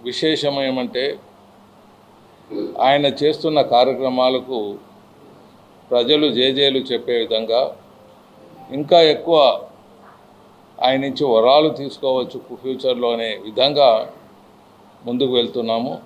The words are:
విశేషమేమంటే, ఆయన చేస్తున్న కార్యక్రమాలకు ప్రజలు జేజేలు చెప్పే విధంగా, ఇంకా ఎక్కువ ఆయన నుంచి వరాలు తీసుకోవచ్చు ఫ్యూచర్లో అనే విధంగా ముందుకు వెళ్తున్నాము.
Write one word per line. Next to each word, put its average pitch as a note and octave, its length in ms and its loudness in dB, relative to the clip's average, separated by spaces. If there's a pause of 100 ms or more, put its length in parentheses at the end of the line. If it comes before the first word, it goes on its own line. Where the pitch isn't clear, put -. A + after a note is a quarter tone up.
విశేషమేమంటే, C3+ 960 -4 (1800)
ఆయన C#3+ 200 2 (140)
చేస్తున్న D3+ 380 0 (120)
కార్యక్రమాలకు B2+ 880 0 (1300)
ప్రజలు C3+ 360 2 (120)
జేజేలు C3+ 420 2 (100)
చెప్పే A#2+ 320 -4
విధంగా, A2+ 400 -2 (1160)
ఇంకా E3 220 4 (140)
ఎక్కువ E3 240 2 (1500)
ఆయన C3+ 220 2
నుంచి C#3 260 -4
వరాలు C#3 380 4 (100)
తీసుకోవచ్చు B2+ 840 -6
ఫ్యూచర్లో B2 540 -2
అనే A2+ 140 -4 (180)
విధంగా C3+ 420 4 (1160)
ముందుకు B2+ 320 -2
వెళ్తున్నాము. A#2 540 -4 (120)